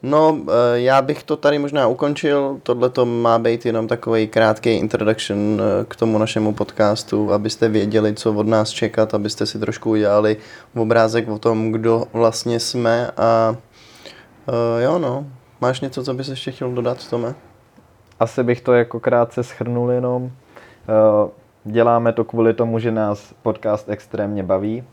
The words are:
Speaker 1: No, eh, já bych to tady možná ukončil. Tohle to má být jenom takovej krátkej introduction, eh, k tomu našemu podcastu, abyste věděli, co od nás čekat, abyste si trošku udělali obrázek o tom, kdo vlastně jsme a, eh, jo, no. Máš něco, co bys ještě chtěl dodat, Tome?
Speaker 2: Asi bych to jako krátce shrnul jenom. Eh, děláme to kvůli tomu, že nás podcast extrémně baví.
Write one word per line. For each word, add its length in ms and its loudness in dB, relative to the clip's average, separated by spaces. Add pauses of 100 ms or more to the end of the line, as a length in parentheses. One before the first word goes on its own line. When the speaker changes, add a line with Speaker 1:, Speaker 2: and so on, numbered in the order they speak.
Speaker 1:
No, 340 4 (100)
eh, 320 2
já 220 4
bych 220 -4
to 140 -4
tady 220 2
možná 280 0
ukončil. 760 0
Tohle 260 0
to 160 0
má 340 2
být 260 -2
jenom 220 -2
takovej 400 0
krátkej 500 2
introduction, 600 -2 (240)
eh, 240 0
k 100 -16
tomu 220 0
našemu 360 0
podcastu, 800 -2
abyste 360 0
věděli, 440 0
co 200 -2
od 140 0
nás 220 2
čekat, 440 -2
abyste 320 -4
si 140 -8
trošku 320 -4
udělali 460 2 (380)
obrázek 540 2
o 100 -6
tom, 320 0
kdo 320 0 (100)
vlastně 460 0
jsme 580 0
a, 380 2 (920)
eh, 360 0
jo, 160 0
no. 260 -4 (360)
Máš 200 -2
něco, 220 -8
co 100 -6
bys 140 -8
ještě 240 -10
chtěl 200 -8
dodat, 380 -4
Tome? 260 -4 (840)
Speaker 2:
Asi 240 -2
bych 180 0
to 120 2
jako 260 2
krátce 440 0
shrnul 480 -4
jenom. 400 -2 (580)
Eh, 400 4 (340)
děláme 500 2
to 100 0
kvůli 300 2
tomu, 260 0
že 120 -2
nás 500 -4
podcast 480 -4
extrémně 540 -6
baví. 500 -2